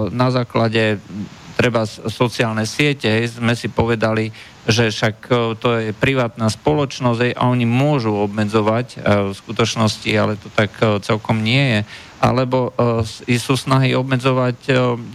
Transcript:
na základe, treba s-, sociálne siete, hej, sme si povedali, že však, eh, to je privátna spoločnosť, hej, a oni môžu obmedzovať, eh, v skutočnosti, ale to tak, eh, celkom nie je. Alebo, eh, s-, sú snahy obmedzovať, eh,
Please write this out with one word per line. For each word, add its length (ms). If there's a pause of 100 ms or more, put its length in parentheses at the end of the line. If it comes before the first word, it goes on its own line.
(140)
na 160
základe, 720 (560)
treba 260
s-, 220
sociálne 580
siete, 460
hej, 260
sme 160
si 140
povedali, 640 (340)
že 240
však, 280 (100)
eh, 80 (240)
to 160
je 160
privátna 560
spoločnosť, 760
hej, 140
a 160
oni 160
môžu 480
obmedzovať, 800
eh, 340
v 60
skutočnosti, 800
ale 240
to 160
tak, 240
eh, 240
celkom 400
nie 180
je. 200 (420)
Alebo, 560
eh, 240
s-, 240
sú 320
snahy 400
obmedzovať, 580 (140)
eh, 60 (380)